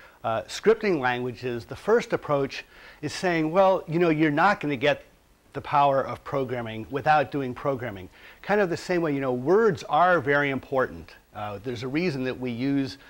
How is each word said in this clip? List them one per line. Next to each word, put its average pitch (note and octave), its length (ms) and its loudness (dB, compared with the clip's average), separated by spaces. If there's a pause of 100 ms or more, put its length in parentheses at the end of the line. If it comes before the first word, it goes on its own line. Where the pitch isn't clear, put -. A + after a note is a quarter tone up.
(220)
Uh, A2+ 220 -2
scripting G3+ 560 0
languages, B2 640 -4
the A#2 100 -12
first A3 380 0
approach C#3 500 -2 (380)
is D3 100 -6
saying, E3 400 0
well, F#3+ 340 4
you D#3+ 120 -2
know, F3 100 4
you're D#3 220 4
not F3+ 280 2
gonna D3 160 -2
get C#3 300 0 (480)
the - 80 -8
power C#3+ 400 2
of - 240 -6
programming A#2 640 -4
without C#3+ 400 2
doing C3+ 220 -4
programming. A#2 560 -6 (320)
Kind G#3 220 0
of F3 80 0
the D#3+ 80 -2
same F3+ 240 -2
way, D3+ 100 0
you C#3 80 0
know, C3 140 -2
words F3 500 2
are E3+ 360 4
very C#3+ 280 2
important. B2+ 640 -2 (240)
Uh, G#2 280 -10
there's A#2+ 200 -8
a C3 60 -8
reason C#3+ 360 -2
that B2 160 -6
we B2+ 100 -6
use C3+ 460 -2 (140)